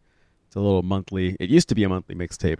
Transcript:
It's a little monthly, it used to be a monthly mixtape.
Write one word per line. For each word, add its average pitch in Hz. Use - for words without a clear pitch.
It's -
a 101
little 98
monthly, 95
it 92
used 160
to 110
be 107
a 95
monthly 92
mixtape. 87